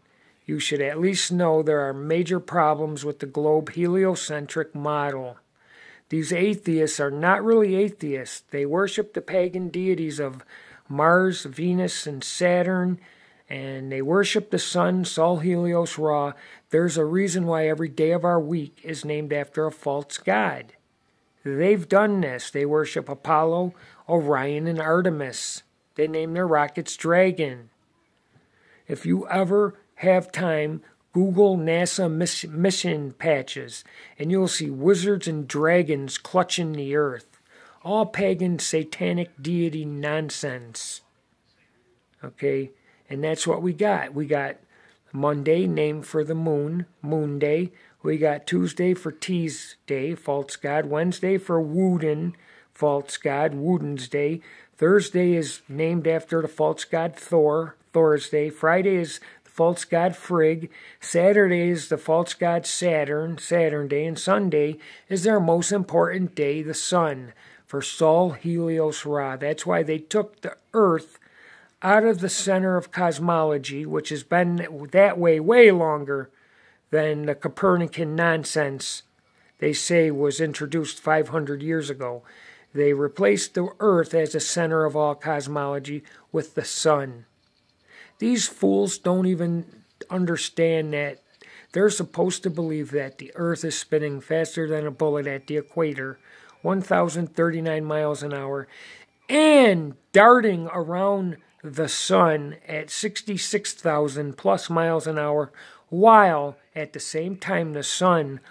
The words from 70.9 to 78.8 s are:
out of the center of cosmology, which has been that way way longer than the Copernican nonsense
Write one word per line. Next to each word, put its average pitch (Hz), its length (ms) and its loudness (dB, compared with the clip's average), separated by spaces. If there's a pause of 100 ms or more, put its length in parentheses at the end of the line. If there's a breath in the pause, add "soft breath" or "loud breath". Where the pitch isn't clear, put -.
out 208 200 6
of 220 160 2
the 175 100 -4
center 190 480 0
of 175 140 -6
cosmology, 156 920 0
which 151 240 -4
has 147 140 -8
been 170 680 0
that 185 280 6
way 165 200 4
way 226 300 8
longer 147 640 0 (580 soft breath)
than 151 360 0
the 143 100 -2
Copernican 165 800 0
nonsense 156 880 -2 (560 soft breath)